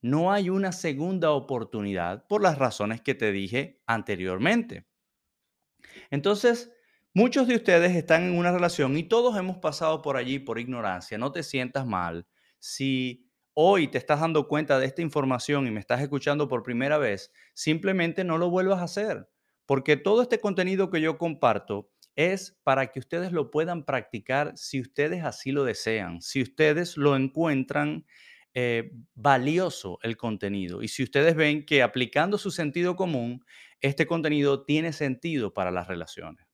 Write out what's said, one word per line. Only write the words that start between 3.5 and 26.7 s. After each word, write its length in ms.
anteriormente. 1000
Entonces, 600
muchos 340
de 80
ustedes 400
están 280
en 140
una 140
relación 460
y 60
todos 340
hemos 220
pasado 420
por 160
allí 200
por 220
ignorancia. 580
No 140
te 120
sientas 420
mal. 420
Si 680
hoy 360
te 80
estás 240
dando 260
cuenta 320
de 60
esta 160
información 680
y 40
me 100
estás 200
escuchando 460
por 160
primera 340
vez, 360
simplemente 680
no 140
lo 120
vuelvas 300
a 60
hacer, 420
porque 320
todo 240
este 180
contenido 500
que 120
yo 160
comparto 760
es 480
para 300
que 60
ustedes 340
lo 180
puedan 320
practicar 720
si 240
ustedes 460
así 260
lo 140
desean, 560
si 200
ustedes 540